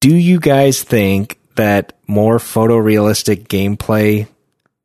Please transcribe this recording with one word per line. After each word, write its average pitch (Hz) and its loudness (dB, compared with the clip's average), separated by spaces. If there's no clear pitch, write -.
do 147 2
you 175 2
guys 139 0
think 101 -2
that 101 -2
more 107 0
photorealistic 107 0
gameplay 107 -2